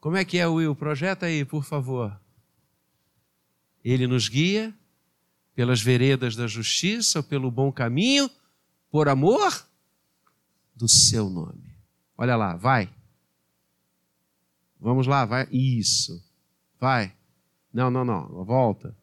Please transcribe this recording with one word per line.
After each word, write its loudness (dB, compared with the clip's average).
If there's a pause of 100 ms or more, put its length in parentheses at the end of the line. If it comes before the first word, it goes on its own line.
Como -2
é 2
que -2
é, 2
Will? 2
Projeta -4
aí, -2
por -6
favor. -4 (1700)
"Ele 2
nos 0
guia 0 (840)
pelas 2
veredas 2
da -4
justiça, -2
pelo -4
bom 0
caminho, 0 (600)
por 2
amor 2 (1040)
do -4
seu 4
nome." -10 (420)
Olha 0
lá, 0
vai. 0 (1900)
Vamos 0
lá, 2
vai. -4
Isso. -2 (540)
Vai. -2 (600)
Não, 0
não, -2
não. -6
Volta. -2